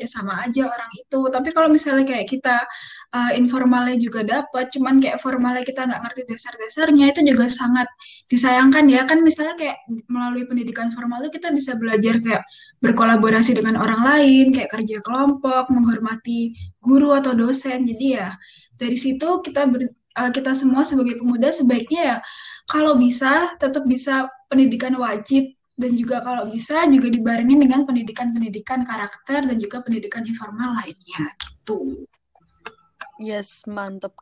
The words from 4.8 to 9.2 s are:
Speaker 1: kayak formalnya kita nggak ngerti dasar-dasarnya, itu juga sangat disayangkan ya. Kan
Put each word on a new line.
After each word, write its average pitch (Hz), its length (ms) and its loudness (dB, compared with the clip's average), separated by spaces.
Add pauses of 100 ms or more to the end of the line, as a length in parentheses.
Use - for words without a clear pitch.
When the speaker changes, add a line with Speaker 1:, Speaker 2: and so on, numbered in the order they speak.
Speaker 1:
kayak - 180 -2
formalnya 254 460 -4
kita 262 180 -8
nggak 233 200 -4
ngerti 247 260 -12
dasar-dasarnya, 277 800 2
itu 339 80 -2 (140)
juga 233 160 4
sangat 247 380 0 (440)
disayangkan 262 560 6
ya. 254 200 6
Kan 320 180 4